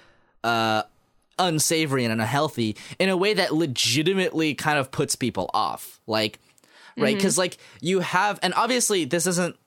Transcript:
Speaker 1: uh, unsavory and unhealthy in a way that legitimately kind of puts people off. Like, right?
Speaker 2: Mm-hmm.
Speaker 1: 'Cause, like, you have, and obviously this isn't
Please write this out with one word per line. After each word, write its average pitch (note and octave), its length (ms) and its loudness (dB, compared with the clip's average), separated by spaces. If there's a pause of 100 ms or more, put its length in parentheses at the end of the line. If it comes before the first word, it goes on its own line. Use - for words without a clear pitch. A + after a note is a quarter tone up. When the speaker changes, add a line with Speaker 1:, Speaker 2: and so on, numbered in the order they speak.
(440)
Speaker 1:
uh, A2+ 400 2 (560)
unsavory D#3 640 0
and A2+ 100 0
unhealthy A#2 640 -2 (220)
in F#3+ 120 2
a F#3 80 0
way G3+ 160 2
that F3+ 200 0
legitimately D#3 1000 0
kind D3+ 240 0
of C3 100 -2
puts - 260 -2
people G#2+ 380 -2
off. - 540 -4
Like, A2 320 -2 (580)
right? A3 180 2
Speaker 2:
Mm-hmm. G3 80 -4
Speaker 1:
'Cause, G3 140 2
like, F3+ 200 -2 (240)
you F#3 180 0
have, F#3 420 0
and F3+ 140 0
obviously G#3+ 500 2
this E3+ 220 0
isn't F3 280 0 (120)